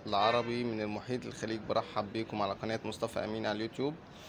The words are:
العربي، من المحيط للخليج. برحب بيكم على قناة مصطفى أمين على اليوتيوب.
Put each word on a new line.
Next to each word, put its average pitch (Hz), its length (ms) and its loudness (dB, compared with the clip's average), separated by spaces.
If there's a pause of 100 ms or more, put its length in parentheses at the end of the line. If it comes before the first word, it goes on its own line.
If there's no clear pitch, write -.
العربي، 117 580 4
من 113 160 0
المحيط 107 440 -2
للخليج. 110 360 -4
برحب 107 520 0
بيكم 113 300 0
على 98 100 2
قناة 110 320 0
مصطفى 110 400 -2
أمين 110 220 -2
على 107 100 2
اليوتيوب. 123 380 -2 (340)